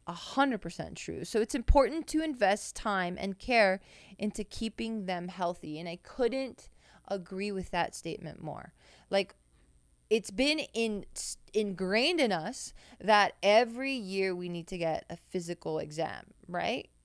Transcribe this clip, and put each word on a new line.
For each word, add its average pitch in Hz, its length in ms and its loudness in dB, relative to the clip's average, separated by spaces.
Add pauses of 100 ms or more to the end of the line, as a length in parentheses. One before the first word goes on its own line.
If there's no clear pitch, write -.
a 175 60 -8
hundred 262 480 0
percent 165 360 -10
true. - 280 -8
So 220 160 0
it's 233 140 -2
important 277 520 4
to 311 140 0
invest 226 540 2
time 185 440 -2
and 196 180 -4
care 208 440 4 (360)
into 208 260 -4
keeping 226 600 -6
them 180 220 -2
healthy. 175 520 -4
And 175 80 -6
I 175 100 -8
couldn't 262 720 -2 (380)
agree 196 440 -4
with 190 200 -4
that 175 240 0
statement - 460 -10
more. 156 320 -12 (360)
Like, 196 260 0 (720)
it's 214 220 2
been 285 280 2 (140)
in, 220 320 -2 (480)
ingrained 208 680 2
in 233 100 4
us 180 420 -4 (260)
that 208 440 6
every 233 480 6
year 190 420 0
we 180 160 -6
need 170 180 -8
to 190 100 -8
get 160 320 -2
a 170 80 -10
physical 170 640 -6
exam, 151 480 -6 (200)
right? 175 420 -4 (160)